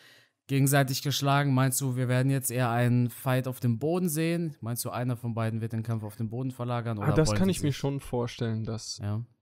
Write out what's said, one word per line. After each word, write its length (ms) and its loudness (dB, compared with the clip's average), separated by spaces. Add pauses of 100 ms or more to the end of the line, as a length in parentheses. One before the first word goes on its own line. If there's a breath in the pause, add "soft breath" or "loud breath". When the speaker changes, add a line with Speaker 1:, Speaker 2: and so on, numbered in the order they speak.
(480 soft breath)
Speaker 1:
gegenseitig 540 2
geschlagen. 520 2
Meinst 280 2
du, 160 -2
wir 100 0
werden 240 2
jetzt 200 0
eher 180 2
einen 400 4
Fight 380 -2
auf 120 -6
dem 200 0
Boden 300 0
sehen? 520 0
Meinst 240 -6
du, 40 -6
einer 280 -2
von 160 -4
beiden 280 -2
wird 120 -6
den 100 -2
Kampf 200 -2
auf 120 -10
den 140 -4
Boden 220 -4
verlagern, 480 -4
Speaker 2:
Ah, 80 -6
Speaker 1:
oder 60 4
Speaker 2:
das 160 4
Speaker 1:
wollen 80 2
Speaker 2:
kann 100 4
Speaker 1:
sie 40 4
Speaker 2:
ich 120 -2
mir 60 2
Speaker 1:
sich 80 -2
Speaker 2:
schon 220 -2
vorstellen, 640 -4
dass, 360 -8
Speaker 1:
Ja. 260 -4 (160)